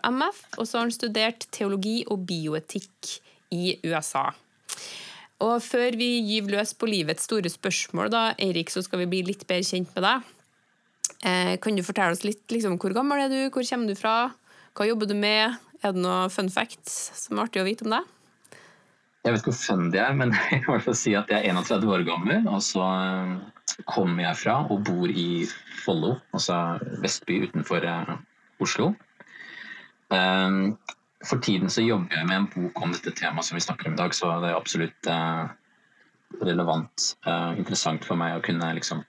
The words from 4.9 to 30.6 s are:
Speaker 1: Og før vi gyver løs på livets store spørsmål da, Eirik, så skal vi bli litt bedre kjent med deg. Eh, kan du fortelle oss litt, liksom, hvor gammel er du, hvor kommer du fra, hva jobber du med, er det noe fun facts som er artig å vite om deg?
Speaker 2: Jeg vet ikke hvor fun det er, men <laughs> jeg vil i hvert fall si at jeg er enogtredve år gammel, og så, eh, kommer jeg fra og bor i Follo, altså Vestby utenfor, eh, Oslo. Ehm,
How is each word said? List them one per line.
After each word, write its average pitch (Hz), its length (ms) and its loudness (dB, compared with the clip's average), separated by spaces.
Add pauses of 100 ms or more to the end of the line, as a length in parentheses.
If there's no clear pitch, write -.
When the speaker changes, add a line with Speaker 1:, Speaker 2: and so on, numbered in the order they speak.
Speaker 1:
Og 233 220 4
før 240 340 0
vi 240 140 2 (160)
gyver 202 320 0
løs 220 180 -4
på 233 80 -2
livets 170 400 0
store 196 240 0
spørsmål 190 640 -2
da, 233 80 4 (160)
Eirik, 170 320 0
så 185 140 -4
skal 180 180 -2
vi 175 80 0
bli 185 220 0
litt 196 180 -12
bedre 180 160 0
kjent 185 300 -2
med 185 100 2
deg. 247 240 2 (960)
Eh, 180 320 2
kan 220 160 0
du 190 80 2
fortelle 185 320 2
oss 175 100 -4
litt, 208 200 -4 (100)
liksom, 202 240 0
hvor 196 160 0
gammel 277 320 2
er 269 60 0
du, 269 80 2 (100)
hvor 254 160 -2
kommer 240 240 0
du 196 80 -4
fra, 220 160 2 (600)
hva 208 140 0
jobber 220 220 0
du 202 80 0
med, 214 380 4 (280)
er 202 80 2
det 185 80 0
noe 185 320 2
fun 190 180 0
facts - 440 -4 (260)
som 214 160 -6
er 208 80 0
artig 214 160 -2
å 185 60 0
vite 220 180 -4
om 220 80 -2
deg? 294 140 0 (1160)
Speaker 2:
Jeg 117 100 4
vet 110 80 0
ikke 123 100 0
hvor 120 80 -4
fun 87 320 2
det 92 80 4
er, 131 160 2
men 127 160 4
<laughs> 101 60 4
jeg 131 240 2
vil - 20 -4
i - 80 0
hvert 110 140 2
fall 117 100 2
si - 220 2
at 104 120 0
jeg 107 140 4
er 101 80 2
enogtredve 98 460 2
år 87 100 2
gammel, 113 400 2
og 101 160 2
så, 92 220 2 (180)
eh, 92 840 -4
kommer 87 340 2
jeg 90 160 0
fra 113 240 2
og 104 240 0
bor 87 220 2
i 85 340 0 (380)
Follo, 92 320 2 (220)
altså 90 200 0 (480)
Vestby 92 460 0
utenfor, 85 400 0
eh, 85 240 -4 (500)
Oslo. 156 280 2 (1200)
Ehm, 95 600 4 (500)